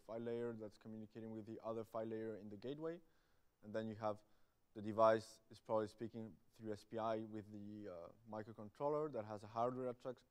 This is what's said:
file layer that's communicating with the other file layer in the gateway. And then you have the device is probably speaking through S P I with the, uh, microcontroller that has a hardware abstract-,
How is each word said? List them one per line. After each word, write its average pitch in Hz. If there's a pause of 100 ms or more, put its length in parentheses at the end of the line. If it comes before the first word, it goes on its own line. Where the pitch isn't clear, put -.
file 113
layer 117
that's 107
communicating 110
with 110
the 113
other 113
file 113
layer 110
in 107
the 101
gateway. 147 (680)
And 107
then 110
you 107
have 107 (580)
the 113
device 110 (240)
is 113
probably 110
speaking 110 (260)
through 110
S 101
P 113
I 110 (140)
with 107
the, 104
uh, 85 (240)
microcontroller 113
that 110
has 107
a 110
hardware 123
abstract-, 123